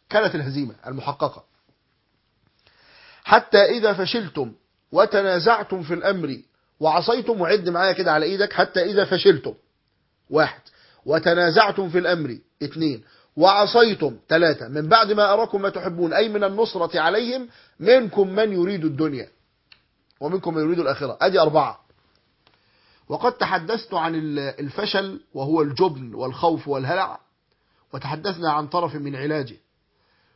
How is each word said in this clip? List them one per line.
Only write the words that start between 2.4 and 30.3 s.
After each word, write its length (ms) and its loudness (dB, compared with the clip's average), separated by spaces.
"حتى 340 6
إذا 340 4
فشلتم 600 -4
وتنازعتم 920 2
في 120 -6
الأمر 480 -4
وعصيتم"، 600 0
وعد 280 2
معايا 240 2
كده 200 0
على 140 2
إيدك، 260 -2
"حتى 300 2
إذا 220 2
فشلتم"، 500 2
واحد، 300 0
"وتنازعتم 800 2
في 100 0
الأمر"، 400 -2
اثنين، 420 -6
"وعصيتم"، 840 4
ثلاثة، 400 2
"من 200 -6
بعد 240 -2
ما 200 2
أراكم 300 -2
ما 60 -2
تحبون"، 440 -6
أي 160 0
من 160 -4
النصرة 560 -4
عليهم، 480 -2
"منكم 480 2
من 240 0
يريد 320 -2
الدنيا"، 440 -4
ومنكم 320 -4
من 80 0
يريد 160 0
الآخرة. 420 -4
أدي 200 4
أربعة. 400 2
وقد 240 0
تحدثت 640 -4
عن 200 -2
ال-، 240 -4
الفشل 800 -4
وهو 280 0
الجبن 520 -2
والخوف 540 -2
والهلع، 520 -2
وتحدثنا 600 -6
عن 140 -2
طرف 280 -4
من 220 -8
علاجه، 400 -6